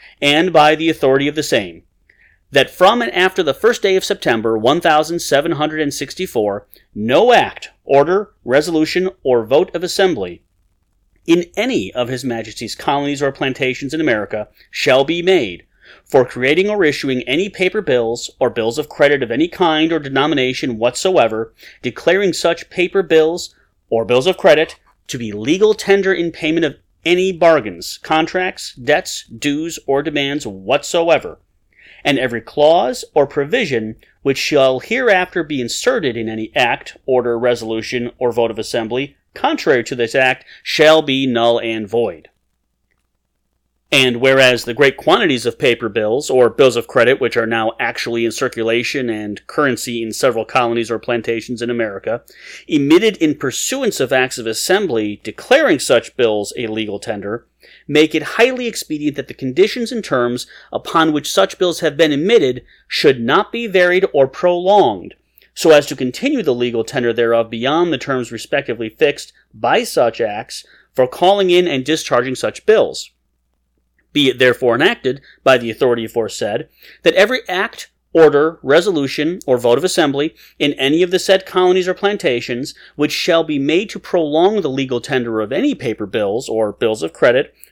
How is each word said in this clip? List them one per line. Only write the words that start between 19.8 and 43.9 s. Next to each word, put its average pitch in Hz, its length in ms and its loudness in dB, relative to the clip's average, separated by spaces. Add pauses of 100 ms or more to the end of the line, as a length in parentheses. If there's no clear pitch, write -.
or 160 60 0
denomination 135 800 -2
whatsoever, 117 760 0 (280)
declaring 175 520 0
such - 360 -2
paper 185 320 -2
bills 160 540 0 (340)
or 113 140 0
bills 123 240 0
of 185 80 2
credit 160 420 4 (300)
to 135 100 -10
be 113 140 -8
legal 165 420 2
tender 196 400 0
in 170 200 -4
payment 165 320 -2
of 139 100 -4 (320)
any 185 240 2
bargains, 147 680 0
contracts, 170 720 -4
debts, 147 520 -4
dues, 147 600 -6
or 139 160 0
demands 143 460 -4
whatsoever, 107 920 -2 (640)
and 139 140 0
every 120 240 -4
clause 175 720 2
or 143 140 4
provision 139 680 -2 (280)
which 139 160 0
shall 131 400 2
hereafter 190 640 0
be 147 180 -6
inserted 139 560 -2
in 113 100 -6
any 110 280 -8
act, 127 500 -2
order, 120 320 0
resolution, 117 800 -4
or 123 140 -2
vote 117 180 0
of 107 80 -10
assembly 120 580 -6 (200)
contrary 143 480 0
to 135 120 -8
this 120 200 -2
act 131 300 0 (180)
shall 156 400 4
be 135 240 -2
null 117 320 2
and 110 280 -6
void. 98 420 -4 (1600)